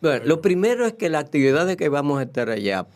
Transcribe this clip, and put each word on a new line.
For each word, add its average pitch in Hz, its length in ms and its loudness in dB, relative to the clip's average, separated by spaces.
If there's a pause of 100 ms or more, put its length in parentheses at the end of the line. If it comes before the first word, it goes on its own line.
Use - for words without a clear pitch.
Bueno, 135 240 0
lo 160 160 2
primero 208 460 2
es 220 80 -2
que 180 160 -4
las 151 120 -2
actividades 147 540 2
que 156 140 -2
vamos 143 280 0
a 135 40 -2
estar 120 260 -4
allá 98 480 -2